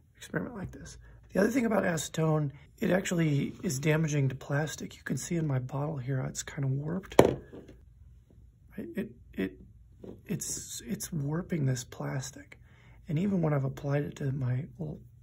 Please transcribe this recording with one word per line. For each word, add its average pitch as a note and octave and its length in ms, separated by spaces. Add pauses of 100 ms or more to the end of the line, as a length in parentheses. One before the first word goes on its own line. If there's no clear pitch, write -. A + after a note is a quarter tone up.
(180)
experiment - 380
like F#3 160
this. - 260 (340)
The F3+ 80
other G#3+ 120
thing A#3 160
about G3 160
acetone, D#3+ 640 (300)
it - 100
actually E3 720
is C#3+ 160
damaging D3 520
to C3 60
plastic. - 640
You - 60
can - 140
see - 180
in D#3+ 100
my C3+ 140
bottle C#3+ 380
here, C3 240
it's C#3+ 200
kinda - 260
warped. D3+ 540 (1500)
Right? - 200
It, - 160 (240)
it, G3 240 (640)
it's, - 640
it's - 260
warping D3+ 540
this B2+ 160
plastic. - 760 (500)
And D#3 120
even F#3+ 240
when D3+ 100
I've C3+ 120
applied C#3+ 360
it - 140
to C#3 160
my B2+ 340 (140)
little D3+ 200 (240)